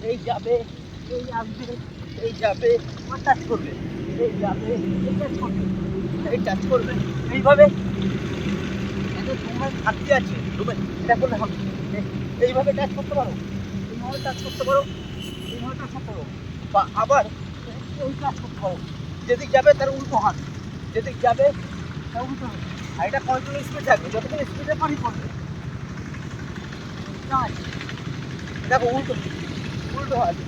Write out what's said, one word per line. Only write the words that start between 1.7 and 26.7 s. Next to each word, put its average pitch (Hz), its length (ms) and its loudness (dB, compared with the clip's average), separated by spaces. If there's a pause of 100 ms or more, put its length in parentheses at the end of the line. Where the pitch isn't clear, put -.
এই 453 200 -2
যাবে, - 300 4 (280)
আবার 254 260 -8
টাচ 269 220 6
করবে, - 240 0 (520)
এই 480 80 2 (100)
যাবে, 196 280 0 (360)
এই 190 140 0
টাচ - 200 0
করবে, 190 240 0 (680)
এই 240 140 2
টাচ 190 240 0
করবে। - 240 2 (380)
এইভাবে 277 340 10 (1500)
এত 262 100 -2 (140)
সময় 254 280 -2 (120)
থাকতে - 300 2
আছে, - 220 2 (220)
ডোমেন, 226 200 -2 (240)
এটা 233 200 6
করলে 247 200 2
হবে। 202 140 -2 (420)
এই, 202 60 -2 (420)
এইভাবে 262 280 4
টাচ - 240 0
করতে - 180 -4
পারো, 190 160 0 (580)
এইভাবে - 340 -6
টাচ 539 200 -4
করতে 523 200 -4
পারো, 539 180 6 (720)
এইভাবে 247 280 -6
টাচ 262 140 -8
করতে 262 180 -8
পারো, 226 120 -6 (480)
বা 196 100 6 (140)
আবার 226 280 6 (800)
এই 269 180 -2
টাচ 285 220 -2
করতে - 180 -10
পারো। 180 160 -2 (520)
যেদিক 247 220 2
যাবে 269 220 10
তার 277 160 4
উল্টো 269 280 0
হাত, 202 180 4 (580)
যেদিক 226 280 -2
যাবে 240 220 6 (720)
তার 240 100 -2
উল্টো 262 220 -6
হাত। 208 160 -6 (380)
আর 175 80 2
এটা 269 120 2
কন্ট্রোল 262 440 -2
স্পিড - 220 -6
থাকবে, 262 240 6
যতক্ষণ - 280 -2
স্পিডে 285 420 -2
পানি 302 240 2
পড়বে। - 240 -4 (2000)